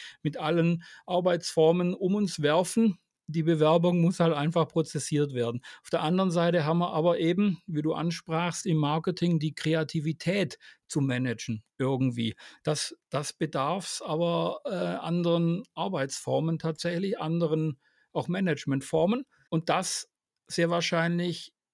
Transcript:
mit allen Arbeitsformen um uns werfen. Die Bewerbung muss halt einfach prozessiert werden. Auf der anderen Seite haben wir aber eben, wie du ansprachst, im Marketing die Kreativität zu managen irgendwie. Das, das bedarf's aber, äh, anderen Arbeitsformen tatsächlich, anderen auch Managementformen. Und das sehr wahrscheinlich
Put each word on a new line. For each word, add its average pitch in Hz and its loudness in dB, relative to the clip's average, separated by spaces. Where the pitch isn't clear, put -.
mit 151 -2
allen 170 2
Arbeitsformen 175 2
um 190 0
uns 196 -2
werfen. 175 2
Die 160 -2
Bewerbung 170 4
muss 175 4
halt 165 4
einfach 156 0
prozessiert 147 -2
werden. 120 -2
Auf - -20
der 165 -2
anderen 180 2
Seite 170 2
haben 160 2
wir 175 0
aber 170 2
eben, 180 0
wie 151 -4
du 156 0
ansprachst, 165 -4
im 165 2
Marketing 160 0
die 151 -4
Kreativität 160 -2
zu 147 -2
managen 123 -2
irgendwie. 127 0
Das, - -4
das 143 -6
bedarf's 160 -4
aber, 170 -2
äh, 285 -6
anderen 170 0
Arbeitsformen 156 -2
tatsächlich, 170 -4
anderen 156 0
auch 151 -4
Managementformen. 170 0
Und 160 -2
das - -2
sehr 170 0
wahrscheinlich 170 -2